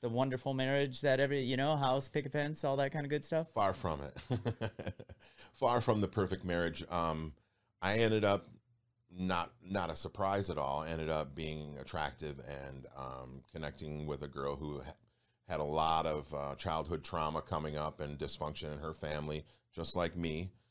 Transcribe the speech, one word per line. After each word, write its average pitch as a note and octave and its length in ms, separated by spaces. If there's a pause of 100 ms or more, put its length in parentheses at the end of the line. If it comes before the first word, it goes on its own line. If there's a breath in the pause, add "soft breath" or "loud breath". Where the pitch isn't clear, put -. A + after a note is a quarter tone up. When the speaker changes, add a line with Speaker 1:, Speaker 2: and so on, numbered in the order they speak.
Speaker 1:
the B2 80
wonderful B2+ 440
marriage C3 480
that C3+ 180
every, C#3 220
you B2+ 160
know, D3 180
house, C#3 320
picket D3 240
fence, D3+ 320
all C#3 140
that C#3 160
kind D3 120
of C#3 40
good D3 160
stuff? D#3+ 280
Speaker 2:
Far G2 200
from D#2+ 280
it. A2 920 (260)
<laughs> - 340
Far A#2+ 280
from A2+ 200
the F#2+ 60
perfect F#2 380
marriage. F2 440
Um, D#2+ 440 (480)
I G2 160
ended A2 260
up G2+ 220 (720)
not, F2+ 360 (140)
not F#2 240
a D#2 60
surprise G2 540
at D2+ 80
all, C#2+ 260
ended D#2+ 260
up D2+ 260
being D2+ 440
attractive D2 680
and, C2+ 400 (100)
um, C2 440 (100)
connecting D2+ 540
with D2 180
a D2 40
girl C#2 280
who D2 240
ha-, C2 140 (560)
had D#2+ 100
a D2+ 60
lot D#2+ 400
of, D2+ 280
uh, C#2+ 220
childhood D#2+ 480
trauma D#2 380
coming D#2 360
up D2+ 220
and D2 180
dysfunction D2+ 540
in D2 80
her D#2 140
family, D2+ 500 (300 soft breath)
just E2 220
like E2+ 200
me. E2+ 360 (200)